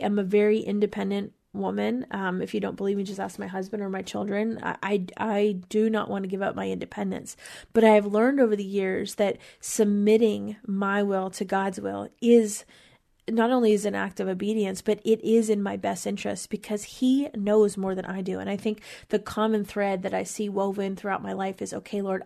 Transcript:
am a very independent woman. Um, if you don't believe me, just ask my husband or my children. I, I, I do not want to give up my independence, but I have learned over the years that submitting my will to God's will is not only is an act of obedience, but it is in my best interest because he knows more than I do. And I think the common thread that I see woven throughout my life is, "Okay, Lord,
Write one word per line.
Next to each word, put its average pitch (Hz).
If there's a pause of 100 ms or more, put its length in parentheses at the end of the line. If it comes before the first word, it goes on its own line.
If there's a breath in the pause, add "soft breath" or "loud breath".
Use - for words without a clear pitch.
am 202
a 202
very 208
independent 202 (200)
woman. 202
Um, 185
if 196
you 208
don't 190
believe 196
me, 196
just 196
ask 196
my 196
husband 196
or 196
my 190
children. 208
I, -
I, 196 (120)
I 208 (140)
do 214
not 214
want 196
to 190
give 196
up -
my 196
independence, 190 (380 loud breath)
but 226
I 214
have 208
learned 233
over 214
the 202
years 190
that 196 (220 loud breath)
submitting 208 (100)
my 196
will 190
to 196
God's 196
will 202 (120)
is 233 (640 soft breath)
not 226
only 240
is 208
an 202
act 196
of 190
obedience, 196
but 208
it 220
is 220
in 202
my 196
best 190
interest 202
because 208
he 262
knows 208
more 190
than 185
I 190
do. 185
And 196
I 202
think 214 (260 loud breath)
the 214
common 214
thread 196
that 196
I -
see 208
woven 196
throughout 190
my 196
life 190
is, 190
"Okay, 202
Lord, 190